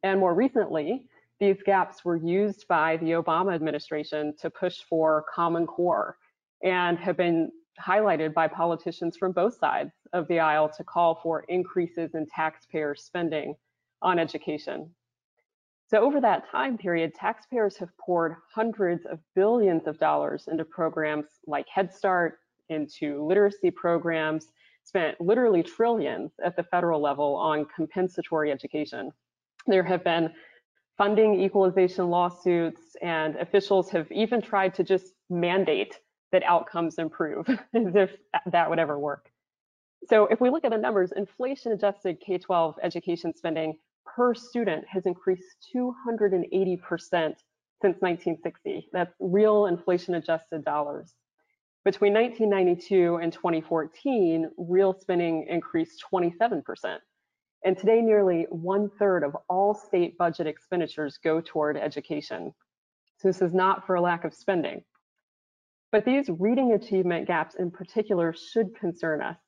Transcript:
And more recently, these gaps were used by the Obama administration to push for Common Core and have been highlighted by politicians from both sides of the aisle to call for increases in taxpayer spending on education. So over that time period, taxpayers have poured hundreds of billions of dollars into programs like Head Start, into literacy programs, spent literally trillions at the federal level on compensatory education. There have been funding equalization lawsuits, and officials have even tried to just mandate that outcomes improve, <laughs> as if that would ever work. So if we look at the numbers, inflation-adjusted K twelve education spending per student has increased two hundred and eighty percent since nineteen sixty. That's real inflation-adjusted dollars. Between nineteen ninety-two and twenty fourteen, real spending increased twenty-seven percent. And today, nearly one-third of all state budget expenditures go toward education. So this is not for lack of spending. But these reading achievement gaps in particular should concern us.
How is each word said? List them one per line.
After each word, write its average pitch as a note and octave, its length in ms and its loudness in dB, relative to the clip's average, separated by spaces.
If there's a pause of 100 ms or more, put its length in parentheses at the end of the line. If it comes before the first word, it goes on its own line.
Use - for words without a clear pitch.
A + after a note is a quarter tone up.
And F#3+ 160 2
more F#3 160 4
recently, G#3 680 0 (360)
these G3 260 2
gaps F#3+ 380 0
were F3 120 0
used F#3 520 -2
by D#3+ 300 2
the D#3+ 120 -2
Obama E3 420 0
administration D3+ 880 -4
to E3+ 80 -8
push - 400 -6
for D#3 360 2 (100)
Common E3+ 320 0
Core - 500 -2 (460)
and F3+ 360 0
have F3 180 -4
been E3+ 340 2 (340)
highlighted F3+ 480 2
by D#3+ 140 2
politicians E3+ 720 -4
from F#3+ 160 -2
both F3+ 260 0
sides D3 320 -2 (220)
of F3 160 -4
the F3 100 2
aisle D#3 380 2
to D#3 80 -12
call E3+ 360 2
for D#3+ 280 -4
increases F3 640 -2
in D#3 120 -4
taxpayer D#3 680 -4
spending D#3 640 -6 (460)
on F3 180 2
education. D#3 680 -6 (1040)
So A3 80 4
over C#4 220 4
that G#3+ 280 2
time C4 300 -4
period, E3+ 360 -2
taxpayers G#3+ 640 -4
have F3 100 -10 (100)
poured E3 380 -2 (180)
hundreds G3 520 -2
of E3 120 -10 (160)
billions G3 540 2
of D3+ 100 -8
dollars D3 500 -2
into D#3+ 160 -4
programs D#3 600 -4 (220)
like C#3+ 200 -4
Head F#3 240 -2
Start, F3+ 460 0 (300)
into D3+ 580 -6
literacy G3 460 2
programs, D#3+ 800 -2 (320)
spent D#3+ 360 -4
literally G3+ 420 4
trillions E3 680 -2 (120)
at E3+ 120 -4
the E3+ 60 -4
federal E3+ 380 0
level C#3+ 340 0
on D3+ 400 -2
compensatory D#3+ 800 -2
education. C#3 580 -8 (560)
There F#3+ 160 4
have F3+ 220 0
been E3 260 2 (680)
funding G#3 420 4
equalization F#3 720 2
lawsuits, F3 880 0
and D#3 360 -2
officials F#3+ 540 2
have D#3+ 220 -4
even A3 300 0
tried F#3+ 320 0
to F3+ 100 0
just F#3 300 -2 (160)
mandate F3 680 0 (340)
that F#3 100 4
outcomes E3+ 560 0
improve, D#3+ 500 -4
<laughs> - 260 -2
as G#3+ 200 0
if F#3+ 160 -2 (360)
that E3+ 220 2
would E3 100 -2
ever D3 200 -2
work. C#3+ 320 -8 (800)
So G#3+ 180 8
if A3+ 140 2
we B3 100 4
look E4 140 -2
at B3+ 60 2
the A3 80 0
numbers, G3+ 340 0
inflation-adjusted G#3 1080 -4
K F#3 180 -4
twelve E3+ 440 0
education E3+ 540 -4
spending D#3+ 420 -4 (260)
per A#3+ 300 0
student G#3 540 -4
has F#3 180 -4
increased F#3 500 -4 (160)
two B3 220 -2 (100)
hundred A3 280 0
and F3 200 0
eighty F#3 240 0
percent E3+ 600 -4 (440)
since F#3 220 0
nineteen E3+ 400 -2
sixty. - 500 -10
That's F3 280 -2
real G#3 460 4
inflation-adjusted F3 1000 -2
dollars. D3 500 -6 (680)
Between G3+ 280 4
nineteen A3 380 2
ninety-two F3+ 720 4
and E3 100 -2
twenty E3+ 280 -2
fourteen, E3 960 0
real F#3 420 2
spending E3+ 500 -2
increased - 520 -4
twenty-seven F3 600 0
percent. F2 380 -10 (640)
And F#3+ 140 2
today, A3+ 220 4
nearly G3 500 2
one-third F#3+ 720 0
of D3 140 -4 (120)
all G3 240 2
state F3 460 -2
budget E3+ 300 -2
expenditures D3+ 760 -6
go D#3+ 180 0
toward D3+ 360 -2
education. D3+ 760 -8 (640)
So G3 100 0
this F#3 120 0
is F3 140 0
not F#3+ 320 2
for F3+ 140 0
lack F3 240 0
of D#3+ 100 -8
spending. - 480 -4 (1120)
But G#3+ 120 2
these C4+ 240 2
reading A3+ 440 2
achievement F#3 560 0
gaps E3+ 260 -2
in F3 160 -4
particular F3+ 600 -2
should A3+ 420 -4
concern E3+ 480 -4
us. - 140 -8 (120)